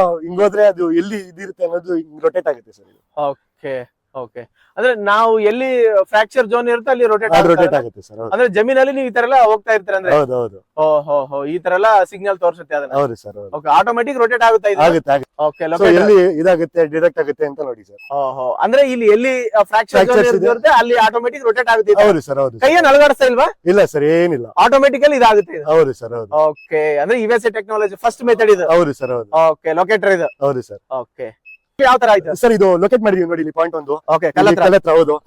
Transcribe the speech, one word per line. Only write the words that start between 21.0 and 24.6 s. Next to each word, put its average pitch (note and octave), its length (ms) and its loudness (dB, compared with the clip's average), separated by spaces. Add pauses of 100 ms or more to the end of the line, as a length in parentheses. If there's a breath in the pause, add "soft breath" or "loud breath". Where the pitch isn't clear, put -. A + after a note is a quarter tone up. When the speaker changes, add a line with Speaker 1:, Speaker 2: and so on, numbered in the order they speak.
Speaker 2:
ರೊಟೇಟ್ A#3 240 -2
ಆಗುತ್ತೆ A3 240 2
ಇದು? G3+ 100 4
Speaker 1:
ಹೌದು G3 180 2
ಸರ್, C#3 180 -8
ಹೌದು C3+ 160 -2
ಸರ್. A2+ 60 -12
Speaker 2:
ಕೈಯನ್ನ D#4+ 280 2
ಅಲುಗಾಡಿಸ್ತಾ C#4+ 360 4
ಇಲ್ವಾ? B3+ 240 2 (160)
Speaker 1:
ಇಲ್ಲ F#3 200 4
ಸರ್, D3 200 -2
ಏನಿಲ್ಲ. D#3+ 420 0 (120)
Speaker 2:
ಆಟೋಮ್ಯಾಟಿಕಲಿ C4+ 580 2